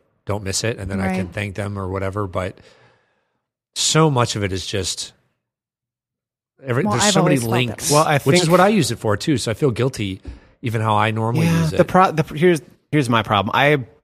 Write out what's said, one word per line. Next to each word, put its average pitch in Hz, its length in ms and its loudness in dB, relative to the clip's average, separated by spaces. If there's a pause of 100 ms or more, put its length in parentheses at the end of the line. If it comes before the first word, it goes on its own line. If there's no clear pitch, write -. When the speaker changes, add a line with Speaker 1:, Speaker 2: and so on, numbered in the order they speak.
(260)
Speaker 1:
don't 104 180 -6
miss 95 200 -4
it, 113 140 -4
and 98 120 -10
then 98 120 -4
I 95 140 -2
can 92 100 -4
Speaker 2:
Right. 90 100 -14
Speaker 1:
thank 101 200 -6
them 101 220 -6
or 95 120 -6
whatever. 98 380 -4
But 92 300 -8 (1160)
so 160 340 2
much 123 280 0
of 101 60 -2
it 95 100 -2
is 92 120 -6
just - 460 -6 (1500)
every, 135 200 -2
Speaker 2:
Well, 208 100 -2
Speaker 1:
there's 196 140 0
Speaker 2:
I've 208 60 2
Speaker 1:
so 190 100 4
many 156 120 2
Speaker 2:
always 127 60 -2
felt 113 100 -4
that 117 60 0
Speaker 1:
links, 123 340 -4
Speaker 2:
way. 147 40 4
Speaker 3:
Well, 151 100 4
I 151 140 0
Speaker 1:
which 143 160 2
is 180 80 4
Speaker 3:
think 160 80 0
Speaker 1:
what 180 100 6
I 196 80 6
use 160 220 2
it 113 80 -6
for 104 180 0
too. 147 200 -2
So 113 140 -4
I - 20 -4
feel 139 180 0
guilty 107 500 -4 (400)
even 117 200 -4
how 110 140 2
I 107 160 2
normally 113 360 0
Speaker 3:
Yeah, 165 140 2
Speaker 1:
use 160 100 -2
Speaker 3:
the - 100 2
Speaker 1:
it. 165 60 0
Speaker 3:
pro-, 185 240 4
the, 156 120 -2 (120)
here's, 165 260 2 (300)
here's 143 180 2
my 117 120 4
problem. 101 320 0
I 139 300 4 (200)